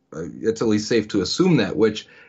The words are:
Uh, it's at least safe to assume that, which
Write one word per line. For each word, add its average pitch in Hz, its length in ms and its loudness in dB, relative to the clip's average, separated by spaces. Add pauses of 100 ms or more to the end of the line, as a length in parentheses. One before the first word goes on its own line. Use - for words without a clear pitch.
(160)
Uh, 82 100 -8 (160)
it's 110 200 -2
at 123 60 2
least 107 200 0
safe 110 220 0
to 101 120 0
assume 170 360 2
that, 101 180 -2
which 104 320 0 (220)